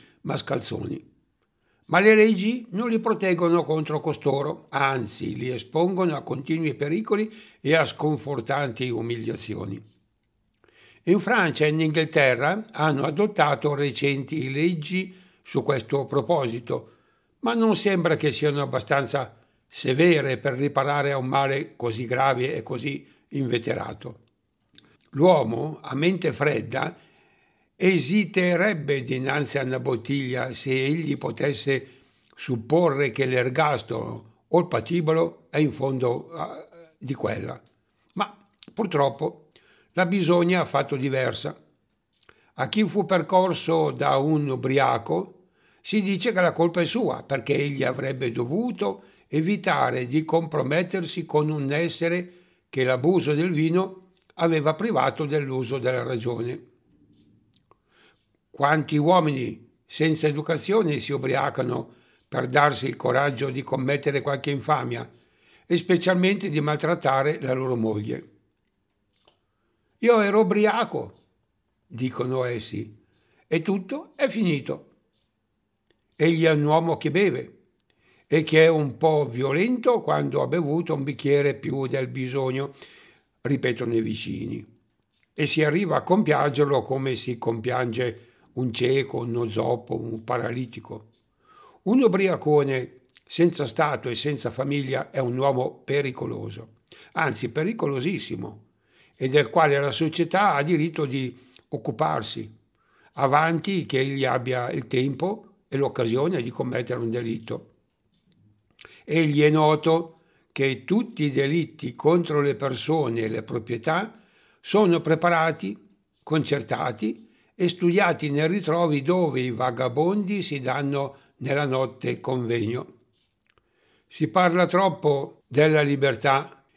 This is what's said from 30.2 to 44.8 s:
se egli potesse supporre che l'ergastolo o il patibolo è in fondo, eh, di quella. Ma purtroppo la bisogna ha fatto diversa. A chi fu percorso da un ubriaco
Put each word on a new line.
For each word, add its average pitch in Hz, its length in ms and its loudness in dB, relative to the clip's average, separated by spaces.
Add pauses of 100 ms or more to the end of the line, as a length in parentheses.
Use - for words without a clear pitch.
se - 160 -6
egli 139 480 0
potesse 135 680 -2 (500)
supporre 139 720 2
che 135 160 -2
l'ergastolo 123 1040 -2 (140)
o 165 140 4
il 175 80 0
patibolo 160 840 0
è - 80 -2
in 151 140 4
fondo, 127 580 -2
eh, - 640 -12
di 135 180 -6
quella. - 460 -6 (520)
Ma - 340 -6 (260)
purtroppo 156 760 -2 (460)
la 185 120 0
bisogna 175 540 4
ha 156 40 0
fatto 143 300 -2
diversa. 131 640 -4 (920)
A 131 140 -4
chi 214 160 2
fu 190 200 0
percorso 165 840 2
da 139 260 0
un 147 320 2
ubriaco 131 1000 0 (320)